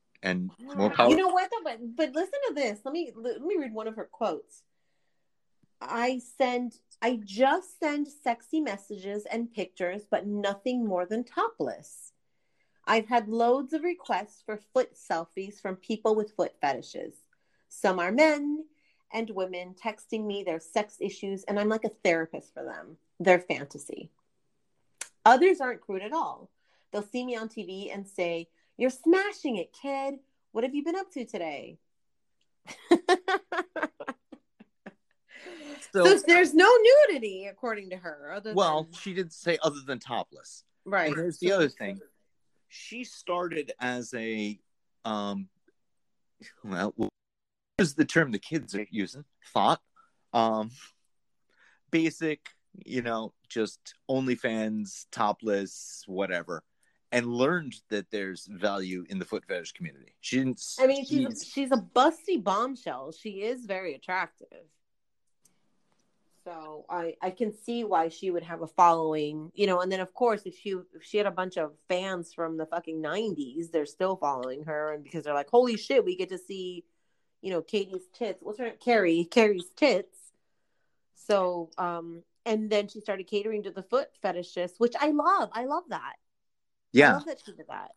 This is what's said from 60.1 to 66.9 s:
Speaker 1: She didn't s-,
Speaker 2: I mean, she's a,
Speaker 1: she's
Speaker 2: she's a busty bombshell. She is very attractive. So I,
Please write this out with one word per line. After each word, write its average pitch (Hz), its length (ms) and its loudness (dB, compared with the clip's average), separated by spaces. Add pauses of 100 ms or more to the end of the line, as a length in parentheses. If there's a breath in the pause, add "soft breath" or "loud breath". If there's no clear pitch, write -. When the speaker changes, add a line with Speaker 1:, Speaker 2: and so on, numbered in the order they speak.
Speaker 1:
She - 160 -4
didn't 131 220 -2
s-, - 200 -12
Speaker 2:
I 262 80 6
mean, 277 180 0
she's 262 200 0
a, - 60 -4
Speaker 1:
she's - 200 -12
Speaker 2:
she's 269 200 -4
a 269 60 6
busty 277 640 0
bombshell. 185 680 -4
She 196 300 -12
is 240 240 -6
very 185 300 -6
attractive. - 720 -8 (1800)
So 156 440 -14
I, 170 320 -4